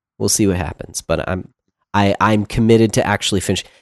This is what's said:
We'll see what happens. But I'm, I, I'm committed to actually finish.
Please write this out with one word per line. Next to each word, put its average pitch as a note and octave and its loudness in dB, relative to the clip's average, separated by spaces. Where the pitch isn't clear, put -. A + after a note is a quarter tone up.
We'll G#2+ -2
see G#2+ 0
what F#2+ 2
happens. - -8
But E2 -4
I'm, F#2 -6
I, G2+ 2
I'm G#2+ 2
committed A2+ 2
to - 0
actually G2 -2
finish. - -4